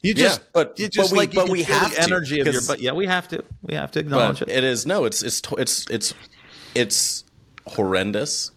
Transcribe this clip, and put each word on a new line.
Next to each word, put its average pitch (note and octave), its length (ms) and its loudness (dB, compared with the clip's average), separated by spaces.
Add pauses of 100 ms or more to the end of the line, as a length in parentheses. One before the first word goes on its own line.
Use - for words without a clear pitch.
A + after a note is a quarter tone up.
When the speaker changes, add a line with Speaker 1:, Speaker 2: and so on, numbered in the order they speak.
Speaker 1:
You G3 140 0
just, E3+ 260 4
Speaker 2:
Yeah, - 140 -20
but, E3 240 2
Speaker 1:
you G3+ 100 -4
just, G3 220 2
Speaker 2:
but F#3+ 40 2
we, G3+ 40 6
Speaker 1:
like, G3+ 160 2
you G3 60 4
Speaker 2:
but F#3 60 6
Speaker 1:
can F#3 60 0
Speaker 2:
we E3+ 120 0
Speaker 1:
feel D3+ 100 2
the D3+ 120 4
Speaker 2:
have - 100 -4
to, D#3+ 60 2
Speaker 1:
energy D#3+ 380 0
of C3+ 60 2
your, C#3+ 80 2
Speaker 2:
'cause A#2+ 140 -2
Speaker 1:
but C#3+ 120 -2
yeah, B2 120 0
we F#3 140 -2
have F#3 220 -2
to, - 160 -8 (180)
we E3+ 120 -8
have D3 180 -6
to - 80 -2
acknowledge C3+ 380 2
Speaker 2:
but - 100 -4
Speaker 1:
it. A#2 100 0
Speaker 2:
it B2+ 60 2
is, B2 220 0
no, F3 180 2
it's, G#2+ 180 -2
it's, - 200 -4 (160)
it's, - 320 -2
it's, - 240 -4 (600)
it's - 500 0 (420)
horrendous G2+ 920 -2